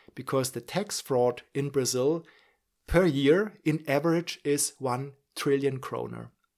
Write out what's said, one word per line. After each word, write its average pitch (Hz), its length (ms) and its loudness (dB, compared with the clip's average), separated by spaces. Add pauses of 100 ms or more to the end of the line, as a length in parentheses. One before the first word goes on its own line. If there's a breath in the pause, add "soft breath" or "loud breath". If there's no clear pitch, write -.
(160 soft breath)
because 131 340 -2
the 120 100 -8
tax - 400 -6
fraud 123 420 0 (120)
in 143 160 -4
Brazil 135 560 0 (640 soft breath)
per 185 180 4
year 156 480 2 (100)
in 156 220 0
average 165 580 0
is 143 340 0
one 131 340 -4 (240)
trillion 139 420 0
kroner. 117 540 -8 (260)